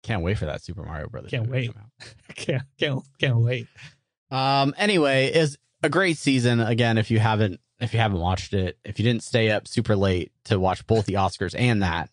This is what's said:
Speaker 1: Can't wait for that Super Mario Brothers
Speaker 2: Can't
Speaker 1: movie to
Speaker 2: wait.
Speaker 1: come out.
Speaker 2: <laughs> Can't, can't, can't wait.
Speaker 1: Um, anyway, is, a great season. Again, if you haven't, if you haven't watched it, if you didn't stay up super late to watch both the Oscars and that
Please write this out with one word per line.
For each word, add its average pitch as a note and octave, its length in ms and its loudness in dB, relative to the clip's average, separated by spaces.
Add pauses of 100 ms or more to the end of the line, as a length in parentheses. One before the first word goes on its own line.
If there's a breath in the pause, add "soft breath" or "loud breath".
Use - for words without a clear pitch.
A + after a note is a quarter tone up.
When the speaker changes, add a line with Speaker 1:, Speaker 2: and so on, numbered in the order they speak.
Speaker 1:
Can't G2+ 200 -4
wait F#2+ 140 0
for - 80 -4
that C#2+ 180 -8
Super D#2+ 200 -12
Mario D#2 260 -10
Brothers - 220 -14
Speaker 2:
Can't A#2 160 -4
Speaker 1:
movie B2+ 200 -4
to A2 60 -12
Speaker 2:
wait. - 20 -
Speaker 1:
come G#2 80 -20
out. - 520 -20
Speaker 2:
<laughs> - 0 -
Can't, - 280 -4 (160)
can't, C#3 240 -2 (160)
can't C3 180 0
wait. A#2 300 -2 (640 loud breath)
Speaker 1:
Um, C#3 460 0
anyway, D3+ 540 2
is, D3+ 260 2 (260)
a E3 60 0
great E3+ 280 2
season. B2 420 2
Again, A#2 380 2
if A2 140 0
you A2 80 4
haven't, G#2+ 400 2 (200)
if A#2 140 -4
you A2+ 60 0
haven't G#2 200 2
watched F#2 340 -2
it, F#2 300 -2
if - 160 -10
you G#2 60 0
didn't A#2 180 2
stay A2+ 280 2
up G#2 160 -2
super A2 280 0
late F#2+ 360 0 (140)
to G2+ 140 0
watch F#2 280 0
both A2 180 2
the F#2+ 80 -4
Oscars F#2+ 440 -2
and A#2 260 2
that E2+ 300 -2